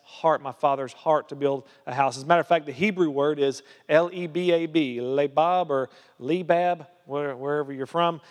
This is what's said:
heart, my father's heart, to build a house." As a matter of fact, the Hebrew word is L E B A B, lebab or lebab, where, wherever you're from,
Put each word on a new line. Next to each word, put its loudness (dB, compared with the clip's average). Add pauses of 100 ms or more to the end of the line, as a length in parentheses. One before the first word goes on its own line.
heart, 0
my -10
father's -2
heart, 0
to -10
build -2 (180)
a -8
house." 0
As -12
a -14
matter 6
of -2
fact, 2
the -10
Hebrew 0
word 0
is 0 (260)
L 4
E -6
B -2
A 2
B, 0
lebab 0
or -2 (320)
lebab, -2 (180)
where, -6
wherever -4
you're -8
from, 0 (100)